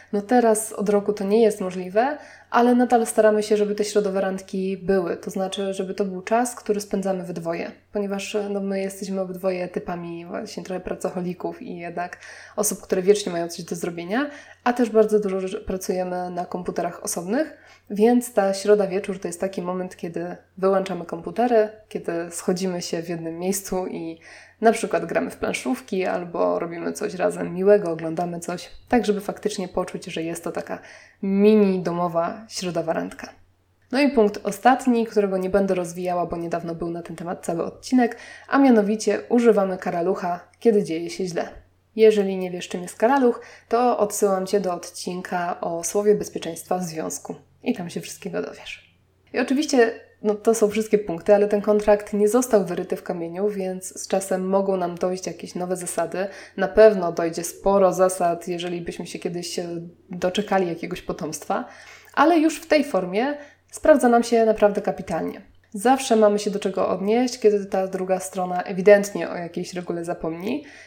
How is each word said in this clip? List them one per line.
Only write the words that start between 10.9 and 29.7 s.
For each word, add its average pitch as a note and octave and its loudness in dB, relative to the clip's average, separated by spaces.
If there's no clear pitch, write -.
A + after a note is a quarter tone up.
i F3+ -12
jednak F3 -8
osób, G#3 -2
które F#3+ -2
wiecznie G3+ 4
mają E3+ -4
coś E3+ -12
do G3+ -6
zrobienia, F#3 -4
a B3 2
też A#3+ 0
bardzo G#3+ 4
dużo F#3+ -2
rzeczy F#3+ -6
pracujemy F3+ -4
na F3 -6
komputerach F3 -6
osobnych, G#3+ -4
więc A3+ 4
ta G3 2
środa G3+ 4
wieczór F#3+ -4
to - -6
jest E3+ -8
taki F#3+ -4
moment, F#3 -6
kiedy F3 -8
wyłączamy F#3+ 0
komputery, G#3+ 2
kiedy E3+ -8
schodzimy F3+ -2
się E3+ -6
w E3 -10
jednym E3 -6
miejscu F#3 -4
i E3 -8
na A3 6
przykład F3 -2
gramy E3+ -2
w - -16
planszówki F#3+ -4
albo F3+ -2
robimy E3+ -6
coś E3+ -6
razem F3 -2
miłego, F#3 4
oglądamy E3 -4
coś, - -8
tak A3+ 2
żeby G3 0
faktycznie F#3+ -6
poczuć, F3+ -6